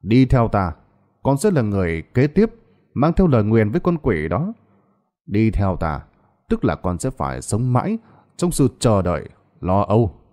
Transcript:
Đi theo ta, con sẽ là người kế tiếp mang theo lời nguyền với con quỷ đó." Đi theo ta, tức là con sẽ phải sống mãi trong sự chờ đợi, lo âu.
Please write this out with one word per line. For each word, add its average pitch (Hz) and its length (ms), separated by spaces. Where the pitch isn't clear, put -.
Đi 123 240
theo 117 220
ta, 92 260
con 139 160
sẽ 214 120
là 147 120
người 92 400
kế 131 240
tiếp 202 260
mang 156 180
theo 190 140
lời 120 180
nguyền 107 260
với 175 100
con 175 180
quỷ 80 300
đó." 147 240
Đi 107 240
theo 95 260
ta, 73 280
tức 226 160
là 98 100
con 90 240
sẽ 131 120
phải 65 320
sống 123 300
mãi 196 260
trong 180 140
sự 139 180
chờ 104 240
đợi, 85 260
lo 95 220
âu. 107 380